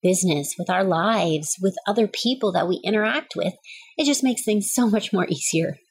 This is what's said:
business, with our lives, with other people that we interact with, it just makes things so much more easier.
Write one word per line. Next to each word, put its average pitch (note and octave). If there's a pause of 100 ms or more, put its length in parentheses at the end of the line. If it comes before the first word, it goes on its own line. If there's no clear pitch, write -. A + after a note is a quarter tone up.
business, F3+
with E3+
our F#3+
lives, E3+
with F#3 (100)
other G#3
people A#3
that F3
we F#3
interact A3
with, - (420)
it E4
just C#4
makes B3
things G#3
so A#3+
much G#3
more F3+
easier. D#3+ (120)